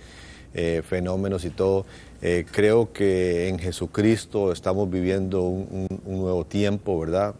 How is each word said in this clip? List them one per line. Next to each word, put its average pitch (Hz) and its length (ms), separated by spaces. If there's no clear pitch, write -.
eh, 82 340
fenómenos 92 560
y 87 60
todo. 98 360
Eh, 87 280
creo 107 440
que 92 560
en 92 100
Jesucristo 98 920
estamos 95 360
viviendo 92 540
un, 92 260
un, 95 360
un 95 160
nuevo 90 240
tiempo, 101 540
¿verdad? 92 400